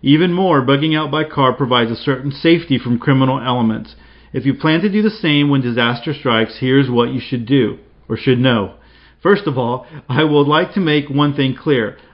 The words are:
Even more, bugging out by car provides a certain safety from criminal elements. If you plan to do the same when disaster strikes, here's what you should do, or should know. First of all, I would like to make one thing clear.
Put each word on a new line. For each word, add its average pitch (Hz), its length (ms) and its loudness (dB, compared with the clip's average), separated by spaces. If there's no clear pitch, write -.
Even 160 300 4
more, 175 300 2
bugging 139 360 0
out 156 140 -4
by 151 140 -2
car 135 260 0
provides 120 400 0
a 113 60 -4
certain 135 340 -4
safety 160 480 0
from 120 200 -2
criminal 131 460 2
elements. 113 520 -2
If 123 140 -4
you 135 80 2
plan 156 260 0
to 202 100 0
do 208 120 0
the 214 80 2
same 147 400 0
when 139 100 2
disaster 120 540 -2
strikes, 113 480 -2
here's 131 280 2
what 120 220 0
you 131 80 -4
should 120 260 -6
do, 113 340 0
or 110 80 -4
should 127 240 0
know. 117 360 0
First 190 240 2
of 135 120 -4
all, 123 280 -4
I 135 160 0
would 147 240 2
like 160 280 0
to 202 40 -2
make 151 300 0
one 143 240 0
thing 135 200 -2
clear. 120 440 -2